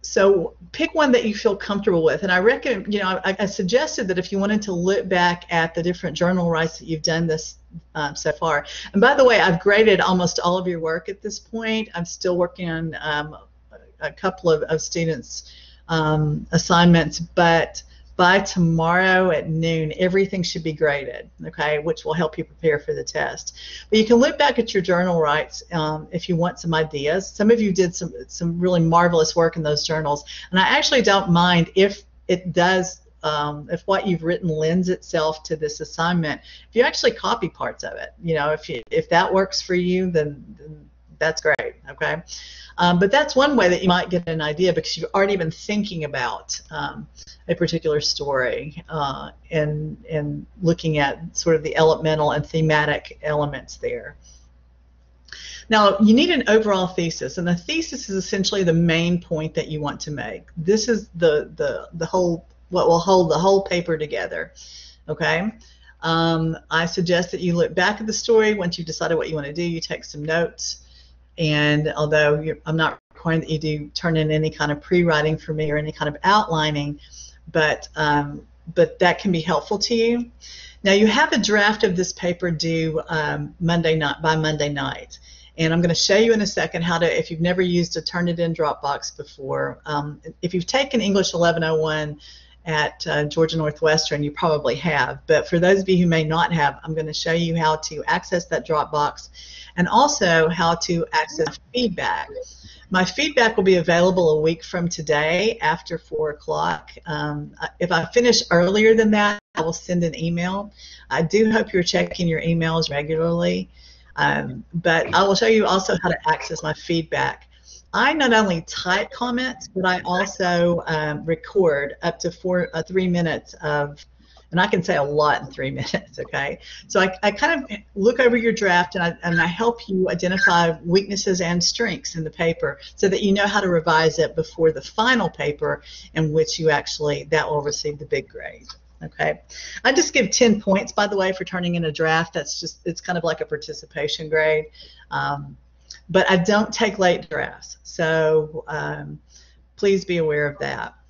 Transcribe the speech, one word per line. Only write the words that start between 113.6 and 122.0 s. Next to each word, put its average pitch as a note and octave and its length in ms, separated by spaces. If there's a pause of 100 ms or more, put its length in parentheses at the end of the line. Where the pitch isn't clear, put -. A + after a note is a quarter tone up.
um, C#3+ 500 (100)
but E3 380
I F3 120
will G3 100
show A3 140
you A3 180
also F#3+ 360
how F3+ 60
to - 200
access - 340
my D#3 120
feedback. D#3 720 (440)
I A#3+ 200
not C4+ 200
only G3 300
type F#3+ 480
comments, B3 560
but F#3+ 180
I F3+ 180
also, F3 840
um, D3+ 380
record D#3 800